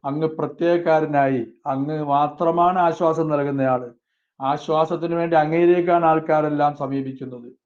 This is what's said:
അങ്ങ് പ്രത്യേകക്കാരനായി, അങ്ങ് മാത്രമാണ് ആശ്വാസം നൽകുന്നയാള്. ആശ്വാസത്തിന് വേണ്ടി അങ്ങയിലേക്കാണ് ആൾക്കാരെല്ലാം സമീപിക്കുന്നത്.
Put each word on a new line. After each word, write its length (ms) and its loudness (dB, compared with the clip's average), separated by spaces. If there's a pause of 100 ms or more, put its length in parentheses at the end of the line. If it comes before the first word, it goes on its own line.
അങ്ങ് 240 -4
പ്രത്യേകക്കാരനായി, 1120 0 (240)
അങ്ങ് 320 -4 (140)
മാത്രമാണ് 680 0
ആശ്വാസം 500 0
നൽകുന്നയാള്. 580 0 (520)
ആശ്വാസത്തിന് 760 -2
വേണ്ടി 200 0
അങ്ങയിലേക്കാണ് 720 4
ആൾക്കാരെല്ലാം 720 2
സമീപിക്കുന്നത്. 760 -8 (160)